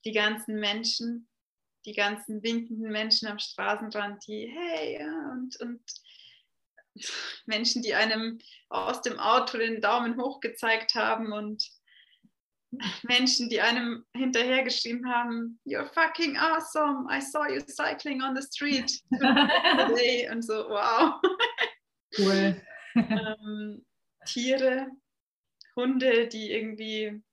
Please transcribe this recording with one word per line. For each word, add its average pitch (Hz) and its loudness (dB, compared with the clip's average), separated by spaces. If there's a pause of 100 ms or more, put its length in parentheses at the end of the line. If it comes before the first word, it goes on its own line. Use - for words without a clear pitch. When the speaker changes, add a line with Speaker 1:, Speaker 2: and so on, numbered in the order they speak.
Speaker 1:
die 220 -4
ganzen 214 0
Menschen, 233 -4 (560)
die 214 -12
ganzen 214 -2
winkenden 226 -2
Menschen 220 0
am 208 -8
Straßenrand, 208 -4
die 214 -8
hey, 320 -4
ja, 302 -6
und, 254 -8
und 240 -8 (1600)
Menschen, 226 0
die 220 0
einem 220 2 (300)
aus - -2
dem 233 -4
Auto 247 4
den 226 0
Daumen 233 2
hoch 269 -4
gezeigt 226 0
haben 220 0
und 214 -6 (1300)
Menschen, 247 2
die 247 0
einem 233 0
hinterhergeschrieben 247 0
haben, 233 -2
„You're 285 -4
fucking 320 2
awesome, 302 2
I 269 0
saw 294 -2
you 269 -2
cycling 285 -4
on 262 -2
the 277 -4
street 277 -2
Speaker 2:
<laughs> - -
Speaker 1:
today.“ 254 4
Und 233 -4
so, 220 -2
wow. 226 2 (960)
Speaker 2:
Cool. 196 4
<laughs> - -20 (240)
Speaker 1:
Ähm, 214 -2 (420)
Tiere, 262 0 (880)
Hunde, 247 4
die 220 -8
irgendwie 214 -4 (100)